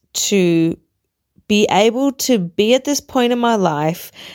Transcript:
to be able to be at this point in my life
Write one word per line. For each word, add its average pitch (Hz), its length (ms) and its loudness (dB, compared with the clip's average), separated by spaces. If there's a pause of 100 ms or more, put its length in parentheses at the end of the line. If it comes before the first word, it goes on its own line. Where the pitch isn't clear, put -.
(140)
to 170 640 0 (680)
be 208 240 2
able 233 400 2
to 254 260 -2
be 202 380 0
at 262 100 -4
this 285 160 -4
point 240 320 -2
in 240 60 -2
my 233 160 0
life 165 560 -2 (240)